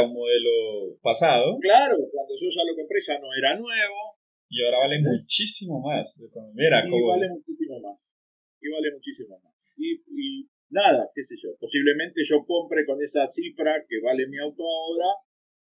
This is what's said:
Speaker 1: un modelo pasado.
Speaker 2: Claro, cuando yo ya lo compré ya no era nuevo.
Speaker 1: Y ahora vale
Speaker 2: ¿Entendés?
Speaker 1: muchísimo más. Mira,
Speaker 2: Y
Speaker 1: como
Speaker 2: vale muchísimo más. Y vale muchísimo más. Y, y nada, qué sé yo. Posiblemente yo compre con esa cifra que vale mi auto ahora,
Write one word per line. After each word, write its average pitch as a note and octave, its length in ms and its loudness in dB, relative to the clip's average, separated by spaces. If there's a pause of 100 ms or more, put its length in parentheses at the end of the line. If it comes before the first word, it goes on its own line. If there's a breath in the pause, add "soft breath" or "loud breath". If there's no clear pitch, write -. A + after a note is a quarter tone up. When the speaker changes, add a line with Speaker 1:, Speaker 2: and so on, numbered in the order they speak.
Speaker 1:
un A#2+ 60 -8
modelo A#2 880 0
pasado. C#3+ 580 4
Speaker 2:
Claro, C#4 380 6 (140)
cuando - 280 -6
yo F3+ 80 -2
ya E3+ 160 -2
lo E3 120 -2
compré D#3+ 300 -2
ya D3 140 -4
no C#3 160 -12
era C#3 240 2
nuevo. G#3+ 560 -4 (320)
Speaker 1:
Y A#2+ 160 -4
ahora B2 240 2
vale D3 80 0
Speaker 2:
¿Entendés? C3 280 0
Speaker 1:
muchísimo F3+ 580 0
más. D3 340 -6 (400)
Mira, B2 320 4
Speaker 2:
Y - 20 -6
Speaker 1:
como A#2+ 180 2
Speaker 2:
vale F#3 280 2
muchísimo - 460 -10
más. - 180 -16 (640)
Y D3 100 -8
vale D#3 240 -4
muchísimo A#2+ 480 -16
más. - 100 -20 (220)
Y, E4 320 -6
y C3+ 400 -10 (220)
nada, E3 440 4
qué C#3 100 -8
sé B2 180 -14
yo. - 80 -10 (100)
Posiblemente D3 640 0
yo D3 220 2
compre E3 400 -2
con C#3 180 -4
esa C#3+ 240 0
cifra D#3 640 -4
que A2+ 100 -4
vale C3 280 0
mi C#3 120 -12
auto D3+ 240 -8
ahora, E3+ 560 -2 (420)